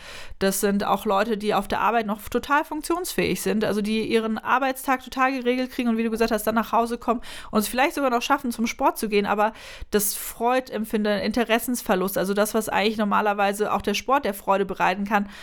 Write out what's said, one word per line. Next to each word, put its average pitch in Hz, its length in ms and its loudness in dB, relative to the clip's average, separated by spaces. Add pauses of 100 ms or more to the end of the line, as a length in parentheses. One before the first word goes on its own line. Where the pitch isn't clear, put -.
(380)
Das 196 220 0
sind 202 240 2
auch 202 220 0
Leute, 208 320 0
die 208 160 0
auf 196 120 0
der - 140 -2
Arbeit 220 260 2
noch 202 220 -6
total 285 340 2
funktionsfähig 311 800 -2
sind, 208 240 0
also 202 160 0
die 220 260 -2
ihren 220 300 0
Arbeitstag 262 640 0
total 262 300 0
geregelt 254 400 0
kriegen 240 160 -2
und 226 80 2
wie 226 80 0
du 226 60 0
gesagt 226 200 2
hast, 214 160 0
dann 220 80 2
nach 220 180 -2
Hause 233 260 2
kommen 247 240 -2 (280)
und - 80 0
es 208 100 2
vielleicht 269 260 2
sogar 277 160 0
noch 240 100 2
schaffen, 277 320 0
zum 226 140 -2
Sport 302 320 0
zu 226 100 -2
gehen, 202 160 2
aber 208 300 2 (360)
das 202 240 2
Freud-Empfinden, 220 1080 0
Interessensverlust, 220 1000 0
also 190 160 0
das, 202 180 2
was 220 160 0
eigentlich 208 300 2
normalerweise 202 760 2
auch 180 100 0
der 202 120 0
Sport 269 320 0
der 202 80 0
Freude 196 320 0
bereiten 185 380 0
kann, 202 260 0 (120)